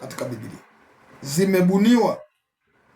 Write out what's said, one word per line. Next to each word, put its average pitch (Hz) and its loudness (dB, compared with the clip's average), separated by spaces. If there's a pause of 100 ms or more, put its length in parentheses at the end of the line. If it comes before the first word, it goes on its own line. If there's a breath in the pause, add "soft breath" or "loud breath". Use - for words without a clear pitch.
katika - -12
Biblia. 117 -12 (640)
Zimebuniwa 190 2 (760)